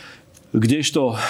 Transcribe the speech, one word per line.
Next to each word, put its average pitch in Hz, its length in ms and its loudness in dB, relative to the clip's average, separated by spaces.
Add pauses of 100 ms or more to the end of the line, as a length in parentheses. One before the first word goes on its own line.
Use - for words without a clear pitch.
(520)
Kdežto 123 640 2 (160)